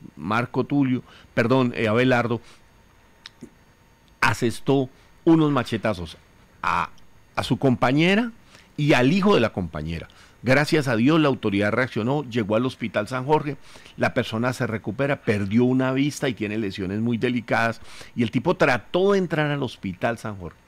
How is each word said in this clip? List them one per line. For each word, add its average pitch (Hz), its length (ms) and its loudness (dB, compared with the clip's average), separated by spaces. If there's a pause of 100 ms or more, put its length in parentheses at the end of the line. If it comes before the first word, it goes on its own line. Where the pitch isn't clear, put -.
(160)
Marco 113 480 -2
Tulio, 131 380 0 (300)
perdón, 123 420 2
eh, 110 140 0
Abelardo, 120 540 2 (1800)
asestó 123 680 0 (360)
unos 160 260 6
machetazos 110 640 -2 (460)
a, 87 280 0 (460)
a 113 60 -4
su 120 160 -2
compañera 156 760 0 (440)
y 151 160 2
al 131 200 4
hijo 196 220 4
de 156 60 4
la 110 120 0
compañera. 82 560 -6 (340)
Gracias 139 460 2
a 120 80 2
Dios 135 240 4
la 151 80 4
autoridad 104 440 0
reaccionó, 123 560 -2
llegó 107 280 0
al 123 100 2
Hospital 110 420 -4
San 127 160 -6
Jorge, 143 320 0 (400)
la 117 160 0
persona 120 400 -2
se 123 140 -4
recupera, 113 560 -4
perdió 104 420 2
una 131 280 2
vista 139 360 -2
y 123 60 -2
tiene 104 240 -4
lesiones 98 420 -4
muy 117 160 0
delicadas, 117 640 -2 (340)
y 117 80 -2
el 110 80 0
tipo 180 240 0
trató 175 580 2
de 196 60 4
entrar 156 320 0
al 143 120 -2
Hospital 113 560 -4
San 107 180 -10
Jorge 87 320 -14